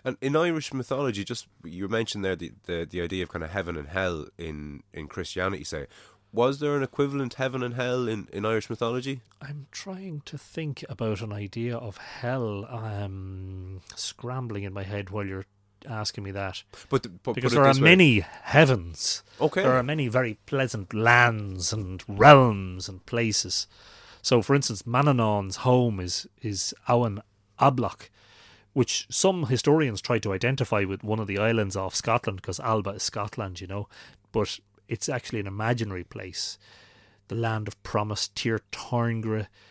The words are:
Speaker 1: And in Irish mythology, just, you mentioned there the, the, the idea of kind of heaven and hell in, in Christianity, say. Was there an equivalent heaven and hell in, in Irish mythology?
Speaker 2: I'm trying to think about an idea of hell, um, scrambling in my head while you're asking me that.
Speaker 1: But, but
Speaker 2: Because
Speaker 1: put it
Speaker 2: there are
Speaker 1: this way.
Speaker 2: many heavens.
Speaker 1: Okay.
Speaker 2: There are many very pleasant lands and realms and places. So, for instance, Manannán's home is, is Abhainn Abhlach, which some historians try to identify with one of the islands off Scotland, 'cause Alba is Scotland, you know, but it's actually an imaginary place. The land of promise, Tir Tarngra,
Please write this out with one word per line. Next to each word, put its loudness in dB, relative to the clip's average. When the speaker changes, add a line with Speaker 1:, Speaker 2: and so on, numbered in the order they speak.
Speaker 1:
And -4
in 0
Irish 0
mythology, -2
just, -8
you -8
mentioned -2
there 0
the, -8
the, -6
the -4
idea -4
of -4
kind -6
of -8
heaven -4
and -10
hell -4
in, -10
in -10
Christianity, -4
say. -8
Was 2
there 0
an 0
equivalent -2
heaven -2
and -4
hell -2
in, -4
in -4
Irish 0
mythology? -4
Speaker 2:
I'm -12
trying -12
to -14
think -8
about -2
an -6
idea -6
of -10
hell, -4
um, -8
scrambling -8
in -8
my -8
head -6
while -6
you're -8
asking -6
me -8
that. -8
Speaker 1:
But, 2
but -4
Speaker 2:
Because 0
Speaker 1:
put -
it 2
Speaker 2:
there 8
are 8
Speaker 1:
this 2
way. 8
Speaker 2:
many 8
heavens. 2
Speaker 1:
Okay. 2
Speaker 2:
There 6
are 4
many 0
very 0
pleasant -2
lands 4
and -6
realms 8
and -16
places. -2
So, 4
for 2
instance, 0
Manannán's 2
home 4
is, -6
is -4
Abhainn 2
Abhlach, 2
which 0
some 2
historians 2
try 0
to -2
identify 0
with -4
one 0
of -4
the -4
islands 2
off -4
Scotland, -2
'cause -6
Alba 0
is -8
Scotland, -6
you -10
know, -6
but -2
it's -6
actually -4
an -6
imaginary -2
place. -10
The -6
land -2
of -12
promise, -2
Tir -2
Tarngra, -2